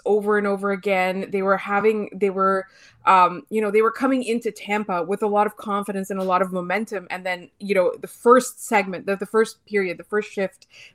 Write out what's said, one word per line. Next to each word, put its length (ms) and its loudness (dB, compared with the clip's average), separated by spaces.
over 320 2
and 80 0
over 260 -2
again. 600 -2
They 100 -2
were 160 2
having, 560 0
they 160 0
were, 380 0
um, 420 6
you 100 -2
know, 120 0
they 100 4
were 100 4
coming 320 0
into 280 -4
Tampa 500 -4
with 220 -2
a 40 0
lot 200 2
of 100 -6
confidence 540 -6
and 80 -4
a 40 -4
lot 200 2
of 100 -2
momentum. 560 -4
And 160 -10
then, 240 -6
you 140 -4
know, 260 2
the 80 -14
first 560 4
segment, 440 0
the, 80 -2
the 100 -8
first 400 0
period, 320 -2
the 60 -18
first 280 -4
shift, 360 -6